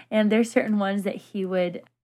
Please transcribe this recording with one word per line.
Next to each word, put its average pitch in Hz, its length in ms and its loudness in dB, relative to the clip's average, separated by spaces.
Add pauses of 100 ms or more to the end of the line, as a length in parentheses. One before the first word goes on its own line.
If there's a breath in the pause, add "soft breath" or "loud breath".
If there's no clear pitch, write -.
(100)
And 214 220 2
there's 226 180 2
certain 220 280 0
ones 202 240 -2
that 196 140 -4
he - 280 -6
would, 180 380 -2 (220)